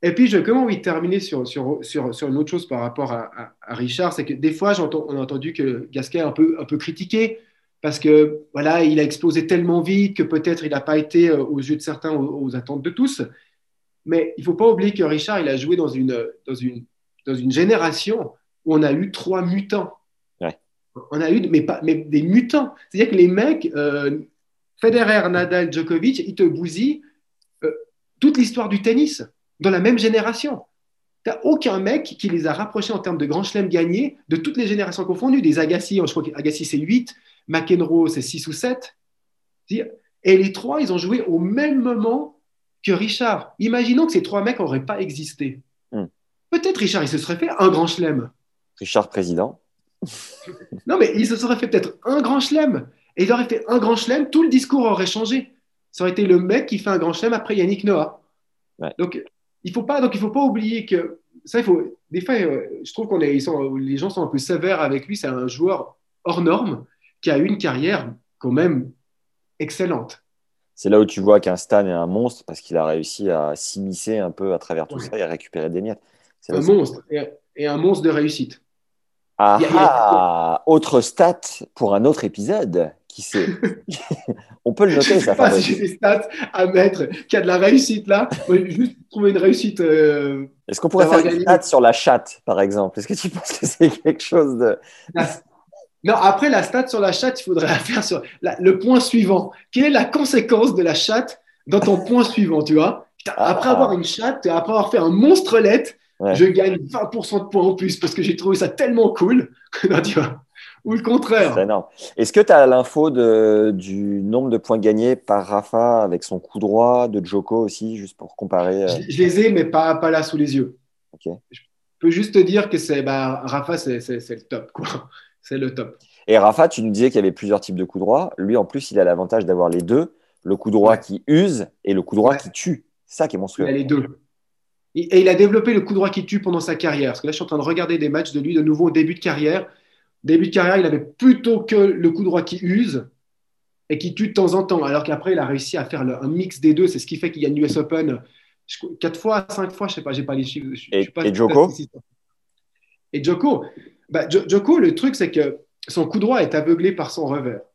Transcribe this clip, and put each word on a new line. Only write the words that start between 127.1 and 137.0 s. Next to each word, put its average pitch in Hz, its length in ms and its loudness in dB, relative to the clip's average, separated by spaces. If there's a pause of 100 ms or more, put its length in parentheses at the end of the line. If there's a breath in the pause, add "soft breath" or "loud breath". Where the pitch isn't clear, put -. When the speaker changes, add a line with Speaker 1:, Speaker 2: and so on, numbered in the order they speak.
Speaker 2:
y 117 40 4
avait 98 120 2
plusieurs 101 300 -2
types 92 160 -10
de 92 80 -2
coups 90 160 -8
droits. 123 360 0
Lui, 101 200 -2
en 101 80 2
plus, - 260 -10
il 101 80 0
a 92 60 6
l'avantage 90 400 0
d'avoir 90 240 2
les 87 120 0
deux. 123 360 0 (260)
Le 95 140 -2
coup 107 140 -6
droit 107 220 6
Speaker 1:
Ouais. 107 60 0
Speaker 2:
qui - 260 -12
use 151 420 2 (180)
et 98 80 0
le 95 80 0
coup - 160 -6
droit 110 160 6
Speaker 1:
Ouais. 139 40 -2
Speaker 2:
qui - 140 -12
tue. - 340 -6 (200)
C'est - 120 -20
ça 156 120 0
qui 107 80 -8
est - 20 -4
monstrueux. 98 260 -6
Speaker 1:
Il 139 40 -2
a - 20 -2
les 139 140 -2
deux. 135 340 -2 (720)
Et, 170 100 -4
et 185 180 6
il 185 80 6
a 180 60 4
développé 214 380 4
le 208 80 4
coup - 120 -6
droit 196 160 0
qui 190 160 -6
tue 202 160 -4
pendant 175 180 -2
sa 165 160 -6
carrière. 147 360 -2